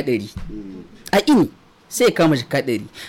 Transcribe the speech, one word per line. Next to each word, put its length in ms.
ɗari. 240
A 160
ini 240
sai 180
ya 80
kama 240
jika 240
ɗari. 240